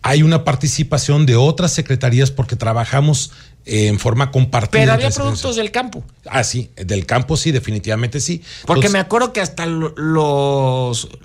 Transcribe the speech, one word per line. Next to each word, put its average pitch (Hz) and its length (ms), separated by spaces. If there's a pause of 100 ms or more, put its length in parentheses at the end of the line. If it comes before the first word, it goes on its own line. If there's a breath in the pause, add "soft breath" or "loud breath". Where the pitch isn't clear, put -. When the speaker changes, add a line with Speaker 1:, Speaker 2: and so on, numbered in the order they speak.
Speaker 1:
Hay 143 200
una 160 220
participación 143 800
de 123 120
otras 156 360
secretarías 127 600
porque 120 240
trabajamos, 117 760 (360 loud breath)
eh, 107 200
en 104 140
forma 131 320
compartida 127 480
Speaker 2:
Pero 226 140
había 247 120
Speaker 1:
entre 269 160
Speaker 2:
productos 269 320
Speaker 1:
secretarías. - 100
Speaker 2:
del 208 60
campo. 233 340 (220)
Speaker 1:
Ah, - 160
sí, - 320
del 95 320
campo 131 300
sí, 160 160
definitivamente 110 640
sí. 165 240 (240 loud breath)
Speaker 2:
Porque 165 200
Speaker 1:
Entonces 202 60
Speaker 2:
me 196 60
acuerdo 233 340
que 208 80
hasta 170 260
lo-, 160 300
los, 139 1120 (160)